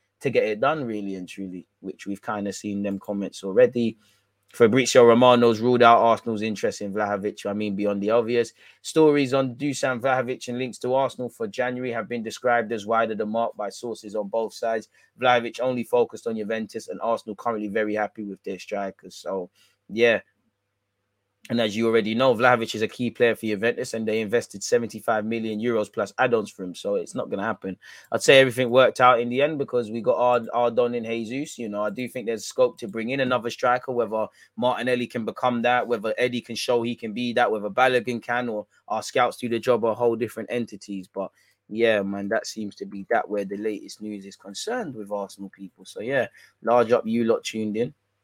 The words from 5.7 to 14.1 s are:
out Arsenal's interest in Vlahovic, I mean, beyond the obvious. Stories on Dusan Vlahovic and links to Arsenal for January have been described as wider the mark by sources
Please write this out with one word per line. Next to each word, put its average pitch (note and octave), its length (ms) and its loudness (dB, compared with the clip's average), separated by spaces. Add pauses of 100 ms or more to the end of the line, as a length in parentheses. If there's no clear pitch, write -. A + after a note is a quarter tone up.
out A#2 160 10
Arsenal's A2+ 420 2
interest G#2+ 400 -4
in G2+ 140 -6
Vlahovic, G#2 500 -2
I G2+ 80 -4
mean, G#2 240 -4
beyond G2+ 260 -2
the G#2 80 0
obvious. A#2 440 2 (260)
Stories D3 540 4
on C3+ 220 0
Dusan C3 440 -2
Vlahovic B2+ 480 -2
and A#2+ 80 -6
links B2 220 -8
to B2 160 -2
Arsenal B2+ 340 -2
for A2+ 180 -8
January B2 460 -4
have A2+ 160 -6
been A#2 140 -6
described A#2 500 -2
as G#2 140 -6
wider A2+ 280 0
the G#2+ 120 -4
mark A2+ 300 -2
by G#2 120 -6
sources G#2+ 460 -12